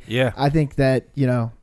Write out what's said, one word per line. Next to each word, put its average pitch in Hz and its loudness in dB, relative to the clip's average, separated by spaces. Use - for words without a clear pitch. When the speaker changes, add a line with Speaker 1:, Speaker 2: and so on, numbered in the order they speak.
Speaker 1:
Yeah. 120 -2
Speaker 2:
I 143 0
think 151 -2
that, 131 2
you 139 0
know, 120 -2